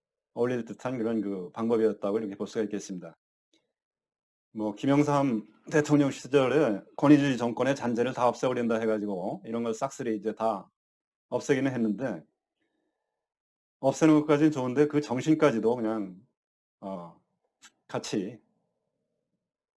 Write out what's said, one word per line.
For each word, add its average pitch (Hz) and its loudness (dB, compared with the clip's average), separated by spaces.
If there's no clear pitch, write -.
어울릴 120 -2
듯한 123 -8
그런 110 -2
그 95 -8
방법이었다고 110 0
이렇게 101 -8
볼 101 -8
수가 113 -4
있겠습니다. 95 -10
뭐 107 -6
김영삼 139 0
대통령 147 4
시절에 131 2
권위주의 143 6
정권의 120 0
잔재를 120 -2
다 123 2
없애버린다 120 0
해가지고 107 -4
이런 117 -6
걸 117 -4
싹쓸이 120 -6
이제 104 -6
다 107 -4
없애기는 131 0
했는데, 110 -4
없애는 151 6
것까지는 151 4
좋은데 135 2
그 147 0
정신까지도 131 2
그냥, 110 -6
어, 90 -12
같이, 117 -8